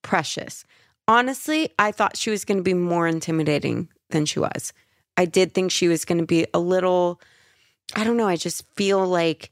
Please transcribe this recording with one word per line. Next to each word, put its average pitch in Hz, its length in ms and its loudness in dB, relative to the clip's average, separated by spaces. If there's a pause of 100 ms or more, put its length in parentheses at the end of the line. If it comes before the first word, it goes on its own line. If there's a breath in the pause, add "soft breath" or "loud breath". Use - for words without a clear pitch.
precious. - 600 -4 (420 soft breath)
Honestly, 262 600 2 (100)
I 208 120 2
thought - 240 -2
she - 140 -4
was 214 160 -4
gonna 196 160 0
be 185 140 2
more 175 320 2
intimidating 156 800 -2 (220)
than 151 160 0
she - 100 -6
was. - 340 -4 (460)
I 180 80 4
did 175 300 0
think 185 160 0
she - 160 0
was 165 180 0
gonna 170 220 0
be 165 260 2
a 170 60 2
little, 180 600 2 (760 soft breath)
I 208 80 0
don't 233 140 2
know, 220 100 2
I 180 80 2
just - 400 -8
feel 196 320 2
like 170 440 0